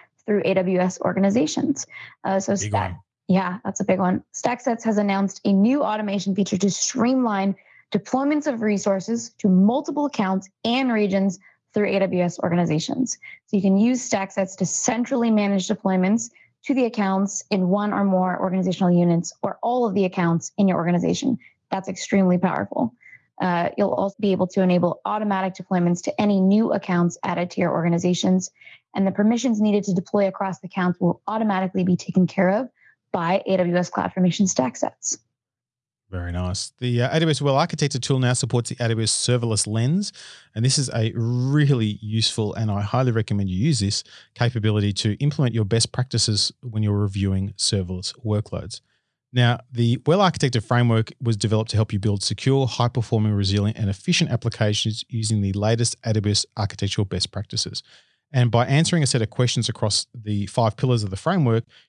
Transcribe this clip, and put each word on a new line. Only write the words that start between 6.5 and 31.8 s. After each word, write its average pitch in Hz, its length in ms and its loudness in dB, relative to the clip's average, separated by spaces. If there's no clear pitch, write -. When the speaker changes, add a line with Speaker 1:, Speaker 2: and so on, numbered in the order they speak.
Speaker 1:
to 190 140 2
streamline 226 840 0
deployments 285 560 0
of 233 140 -2
resources 208 800 -2
to 202 100 2
multiple 269 560 4
accounts 190 440 -2
and 247 300 0
regions 196 460 0
through 208 160 0
A 196 100 0
W 180 240 0
S 175 160 -2
organizations. 170 800 0
So 208 100 -2
you 185 40 2
can 190 160 4
use 247 240 2
Stack 196 300 -4
Sets 190 260 -4
to 190 80 -2
centrally 233 640 0
manage 202 380 2
deployments 190 600 0
to 277 100 -2
the 247 120 2
accounts 196 640 -2
in 185 180 0
one 208 240 0
or 202 140 0
more 185 340 0
organizational 185 520 0
units 175 420 2
or - 180 -6
all 240 240 0
of 202 80 -2
the 196 120 2
accounts 170 520 -2
in 196 120 4
your 175 80 2
organization. 175 600 0
That's 190 200 -6
extremely 185 480 2
powerful. 185 560 -2
Uh, 175 360 0
you'll 202 140 0
also 196 300 -2
be 202 100 2
able 185 160 2
to 196 140 0
enable 180 420 2
automatic 196 520 -2
deployments 175 480 0
to - 180 -4
any 208 180 2
new 202 320 4
accounts 175 520 0
added 175 260 -4
to - 100 -8
your 175 120 0
organizations, 175 800 0
and 196 120 0
the 196 40 0
permissions 226 480 0
needed 208 240 2
to 196 80 -4
deploy 190 360 0
across 190 320 -6
the 180 80 -16
accounts 180 320 -2
will 175 280 0
automatically 190 560 0